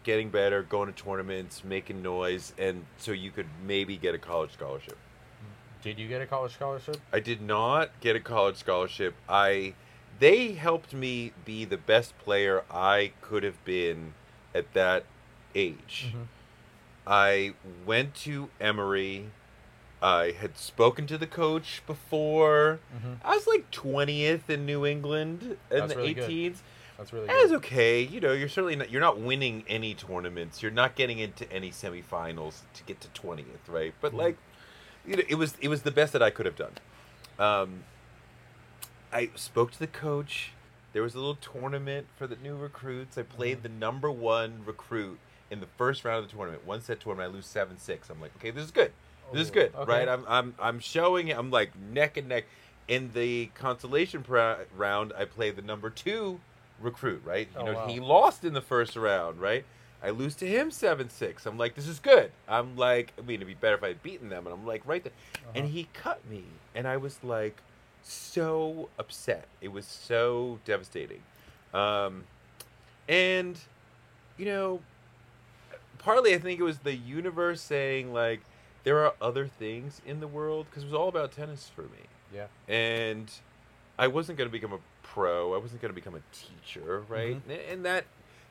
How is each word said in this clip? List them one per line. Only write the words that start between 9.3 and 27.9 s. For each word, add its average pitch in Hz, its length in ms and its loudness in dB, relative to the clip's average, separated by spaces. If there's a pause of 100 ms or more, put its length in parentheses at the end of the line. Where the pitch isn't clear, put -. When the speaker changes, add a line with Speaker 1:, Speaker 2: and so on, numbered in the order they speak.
Speaker 1:
they 208 340 8
helped 165 420 -2
me 123 380 -6 (120)
be 110 220 -8
the 95 100 -4
best 110 420 6
player 101 520 2
I 98 500 4
could 104 220 -2
have 98 240 -4
been 82 480 -2 (400)
at 87 180 -2
that 92 320 4 (500)
age. 98 540 -4
Speaker 2:
Mm-hmm. 117 140 -8 (840)
Speaker 1:
I 101 460 6 (320)
went 123 320 0
to 143 320 -8 (120)
Emory. 98 640 0 (760)
I 87 360 6
had 98 200 -6
spoken 127 480 4
to 156 120 -6
the 160 80 -6
coach 160 600 -2
before. 151 920 4 (160)
Speaker 2:
Mm-hmm. 123 260 -8
Speaker 1:
I 381 140 4
was, 415 100 2
like, 440 240 4
twentieth 147 800 2
in 143 160 0
New 143 200 0
England 151 560 -2
in 233 140 -8 (140)
Speaker 2:
That's 147 220 2
Speaker 1:
the 123 60 -4
Speaker 2:
really 123 160 0
good. 123 160 -4
Speaker 1:
eighteens. 170 320 -4 (340)
Speaker 2:
That's 101 160 -14
really 117 140 -6
Speaker 1:
That 523 160 6
was 381 80 10
Speaker 2:
good. 320 80 4
Speaker 1:
okay. 120 440 6